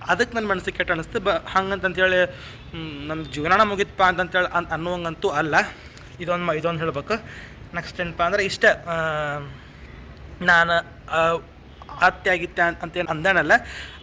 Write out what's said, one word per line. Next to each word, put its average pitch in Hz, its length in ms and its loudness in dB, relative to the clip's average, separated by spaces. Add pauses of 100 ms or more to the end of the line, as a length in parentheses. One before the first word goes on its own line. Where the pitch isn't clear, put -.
ಅದಕ್ಕೆ 233 260 2
ನನ್ನ 220 120 -2
ಮನಸ್ಸಿಗೆ 190 300 -2
ಕೆಟ್ಟ 180 140 -2
ಅನ್ನಿಸ್ತು. 170 300 -2
ಬ-, 190 80 0
ಹಂಗಂತಂತೇಳಿ, 185 960 2
ಹ್ಮ್, 156 840 -10
ನಮ್ಮ 156 240 -6
ಜೀವನನ 170 300 4
ಮುಗಿತಪ್ಪ 196 400 0
ಅಂತಂತೇಳಿ 180 500 2
ಅನ್-, 170 180 -2
ಅನ್ನುವಂಗಂತೂ 170 580 -2
ಅಲ್ಲ. 151 260 0 (680)
ಇದೊಂದು 175 240 -2
ಮ-, 170 80 0
ಇದೊಂದು 156 280 -2
ಹೇಳ್ಬೇಕು. 151 340 -4 (600)
ನೆಕ್ಸ್ಟ್ 175 260 -8
ಏನಪ್ಪ 175 220 -4
ಅಂದ್ರೆ 196 220 2
ಇಷ್ಟ, - 200 -2
ಆ, 170 300 2 (1500)
ನಾನು, 170 320 6 (380)
ಆ, 160 80 2 (880)
ಅತ್ತೆ 185 240 2
ಆಗಿತ್ತೆ 175 320 0
ಅಂತ, 170 200 2
ಅಂತೇನು 170 280 -4
ಅಂದೇನಲ್ಲ. 165 420 4 (500)